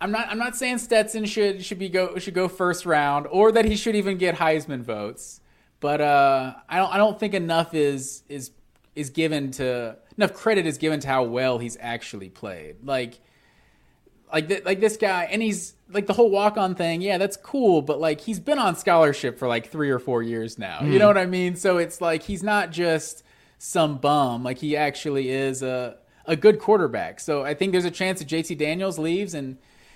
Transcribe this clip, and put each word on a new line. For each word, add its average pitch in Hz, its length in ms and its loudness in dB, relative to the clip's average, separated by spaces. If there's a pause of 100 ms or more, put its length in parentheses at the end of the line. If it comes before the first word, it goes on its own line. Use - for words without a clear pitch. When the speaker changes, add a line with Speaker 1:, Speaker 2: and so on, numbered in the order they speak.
Speaker 1:
I'm 190 80 -2
not, 220 180 -2
I'm 214 80 -6
not 233 200 -6
saying 254 200 -2
Stetson 220 480 0
should, 202 400 -2
should 190 140 -10
be 190 100 -6
go, 185 300 -2
should 180 160 -8
go 185 140 0
first 180 360 -2
round 147 460 2
or 208 220 6
that 226 120 6
he 220 120 2
should 208 200 -2
even 196 220 -2
get 175 160 0
Heisman 156 480 0
votes. 110 580 -10 (400)
But, 147 200 0
uh, 139 540 4 (120)
I 170 120 -4
don't, 185 160 2
I - 20 0
don't 208 240 4
think 208 140 -2
enough 165 400 0
is, 139 560 0
is, 139 220 -14 (420)
is 143 160 -8
given 151 420 -2
to, 123 440 -4 (200)
enough - 160 0
credit 208 320 0
is 151 140 -4
given 156 220 -2
to 135 80 -10
how 131 160 2
well 123 340 0
he's 117 200 -10
actually 113 520 -12
played. 85 540 -14
Like, 131 340 -4 (1120)
like 156 160 -2
th-, 185 160 -4
like 190 160 -2
this 214 160 2
guy, 185 280 0
and 196 180 -4
he's, 208 320 -4 (160)
like, 202 160 -4
the 202 80 0
whole 233 160 6
walk-on 196 440 2
thing, 165 280 -2
yeah, 190 160 0
that's 196 180 -2
cool, 202 460 2
but, 143 180 -2
like, 156 220 0
he's 202 180 -6
been - 180 0
on 196 180 2
scholarship 147 600 4
for, 131 80 -4
like, 117 220 -2
three 151 220 -2
or 127 80 2
four 123 240 -2
years 113 360 -6
now. 95 240 -8
You 147 120 2
Speaker 2:
Mm. 190 60 8
Speaker 1:
know 208 80 8
what 202 100 6
I 185 80 0
mean? 180 280 -2
So 180 220 2
it's 165 240 -2
like, 160 220 0
he's 190 200 -8
not 202 300 0
just 160 500 -2 (360)
some 151 400 0
bum. 135 440 2
Like, 127 160 -6
he 147 200 -2
actually 143 500 -2
is 135 340 -2
a, 127 360 -6 (260)
a 165 100 -2
good 208 260 6
quarterback. 120 600 0
So 143 240 -2
I 147 80 -4
think 190 200 -2
there's 180 120 2
a 175 60 -2
chance 185 300 -4
that 160 60 -10
J 160 160 -2
T 160 120 -8
Daniels 160 440 -4
leaves, 170 360 -2
and 131 240 -8 (380)